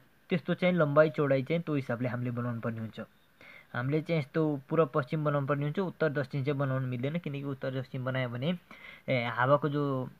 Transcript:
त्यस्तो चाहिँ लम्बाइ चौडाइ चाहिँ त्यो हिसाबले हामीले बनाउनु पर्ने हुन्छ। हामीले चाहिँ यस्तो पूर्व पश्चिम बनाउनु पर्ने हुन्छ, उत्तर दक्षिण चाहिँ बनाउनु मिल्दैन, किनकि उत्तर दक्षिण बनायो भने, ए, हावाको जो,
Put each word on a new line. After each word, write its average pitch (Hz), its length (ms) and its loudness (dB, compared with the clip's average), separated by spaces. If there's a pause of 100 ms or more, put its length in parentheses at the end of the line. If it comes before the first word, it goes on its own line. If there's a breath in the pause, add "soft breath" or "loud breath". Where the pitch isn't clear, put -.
(280)
त्यस्तो 175 260 -2
चाहिँ 180 200 2
लम्बाइ 156 360 6
चौडाइ 139 320 2
चाहिँ 165 200 -2
त्यो 156 120 -2
हिसाबले 127 340 -2
हामीले 123 220 -4
बनाउनु 120 300 -4
पर्ने 113 200 -6
हुन्छ। 110 200 -10 (720 loud breath)
हामीले 139 300 0
चाहिँ 160 200 0
यस्तो 151 460 0
पूर्व 156 180 4
पश्चिम 151 380 -2
बनाउनु 143 220 2
पर्ने 143 180 0
हुन्छ, 147 140 -2
उत्तर 165 300 0
दक्षिण 139 360 -2
चाहिँ 139 140 0
बनाउनु 131 280 0
मिल्दैन, 127 320 -2
किनकि 139 240 -6
उत्तर 135 380 -4
दक्षिण 127 240 -8
बनायो 127 240 -2
भने, 135 300 -2 (500 loud breath)
ए, 127 160 2
हावाको 127 440 2
जो, 139 520 -2